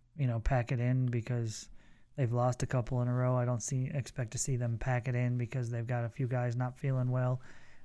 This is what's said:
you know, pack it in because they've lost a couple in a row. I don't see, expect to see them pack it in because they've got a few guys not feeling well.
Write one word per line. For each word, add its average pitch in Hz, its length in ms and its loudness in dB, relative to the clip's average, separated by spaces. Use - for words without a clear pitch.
you 139 100 2
know, 117 120 0
pack 120 320 2
it 120 80 0
in 127 280 2
because 117 600 -2
they've 120 160 2
lost 123 320 2
a - 20 2
couple 123 360 0
in 123 60 2
a 123 60 2
row. 127 220 4
I 123 100 2
don't 123 160 0
see, 131 320 -2
expect 127 380 -4
to 123 60 -4
see 131 180 0
them 117 220 0
pack 123 300 0
it 123 80 0
in 123 220 2
because 120 320 -2
they've 117 180 -4
got 120 180 0
a 117 40 -4
few 127 180 -2
guys 123 280 0
not 127 220 -2
feeling 131 340 0
well. 127 300 2